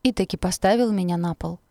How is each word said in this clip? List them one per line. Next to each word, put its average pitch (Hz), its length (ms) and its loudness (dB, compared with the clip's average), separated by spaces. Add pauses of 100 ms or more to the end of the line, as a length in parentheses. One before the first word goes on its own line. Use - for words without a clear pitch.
и 254 100 2
таки 185 240 -2
поставил 214 560 2
меня 180 240 0
на 170 180 -2
пол. 170 260 -8 (100)